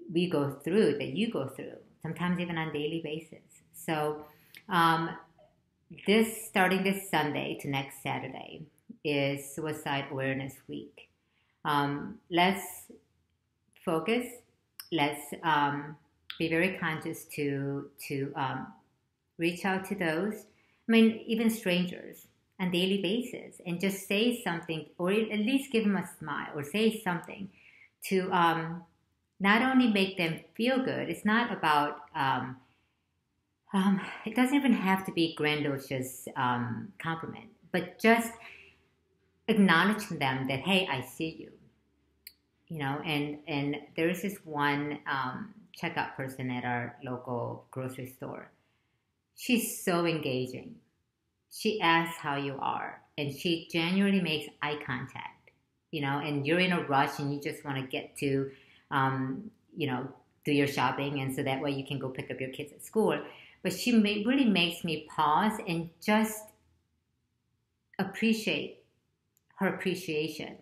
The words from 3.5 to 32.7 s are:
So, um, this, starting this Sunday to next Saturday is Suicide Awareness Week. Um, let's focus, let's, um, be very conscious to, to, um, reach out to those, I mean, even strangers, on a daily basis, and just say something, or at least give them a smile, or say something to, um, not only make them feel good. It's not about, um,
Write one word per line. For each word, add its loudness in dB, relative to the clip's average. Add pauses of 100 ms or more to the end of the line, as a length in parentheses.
So, -2 (440)
um, 4 (960)
this, 4
starting 4
this -2
Sunday 0
to -6
next -4
Saturday -8 (420)
is 0
Suicide -4
Awareness -4 (140)
Week. -14 (540)
Um, 0 (120)
let's 4 (1200)
focus, 0 (680)
let's, 0
um, 2 (420)
be 0
very 2
conscious -4 (100)
to, -2 (160)
to, -4
um, -4 (680)
reach -2
out 0
to -6
those, 0 (520)
I 2
mean, 6
even 2
strangers, -2 (320)
on 0
a 0
daily 2
basis, -4
and -4
just -2
say 2
something, -4 (140)
or 0
at 0
least 0
give 2
them 4
a -2 (120)
smile, -6
or -4
say 2
something -6 (560)
to, 0
um, 4 (580)
not 6
only 6
make 4
them 0 (140)
feel 2
good. -2
It's -6
not 4
about, 2 (120)
um, 0 (1120)